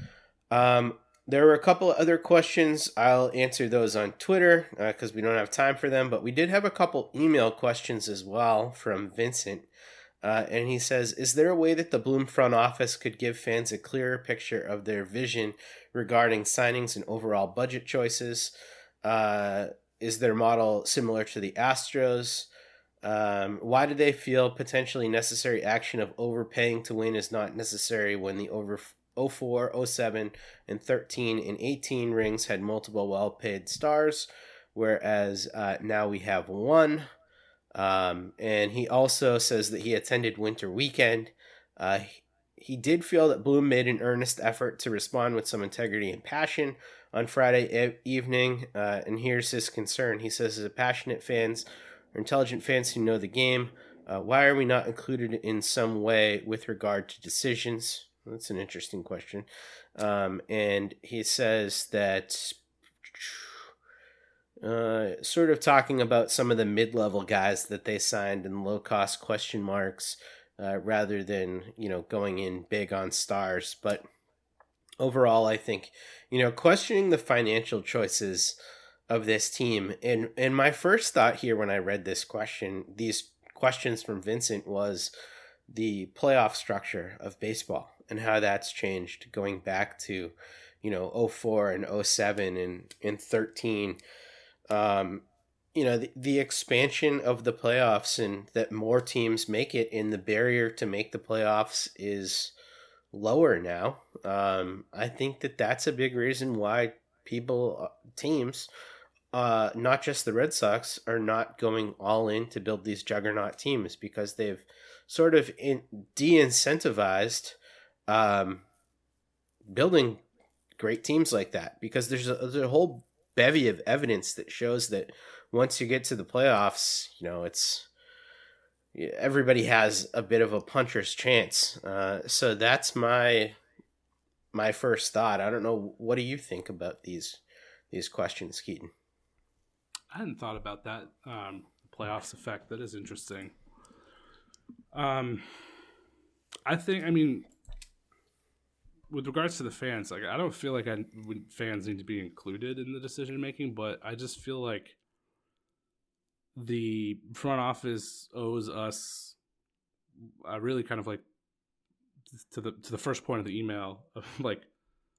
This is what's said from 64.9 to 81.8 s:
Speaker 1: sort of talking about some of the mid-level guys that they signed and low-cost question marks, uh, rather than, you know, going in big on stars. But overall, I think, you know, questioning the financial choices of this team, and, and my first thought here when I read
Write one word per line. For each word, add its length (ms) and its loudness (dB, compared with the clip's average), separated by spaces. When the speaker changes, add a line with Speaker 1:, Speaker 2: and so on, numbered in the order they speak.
Speaker 1:
sort 280 4
of 100 6
talking 420 6
about 300 4
some 200 2
of 60 4
the 80 4
mid-level 580 0
guys 420 2
that 200 -8
they 140 -2
signed 460 -2
and 180 -6
low-cost 560 -2
question 420 -4
marks, 560 -4
uh, 160 -4
rather 460 -2
than, 540 -6
you 120 -6
know, 140 -4
going 360 -4
in 300 -6
big 240 -4
on 180 -4
stars. 680 -4
But 240 -4
overall, 460 4
I 120 2
think, 340 -6
you 100 0
know, 120 4
questioning 580 4
the 80 6
financial 640 0
choices 760 -2
of 160 0
this 240 2
team, 520 -2
and, 360 0
and 180 2
my 160 6
first 420 2
thought 240 6
here 200 0
when 120 0
I 80 2
read 280 -2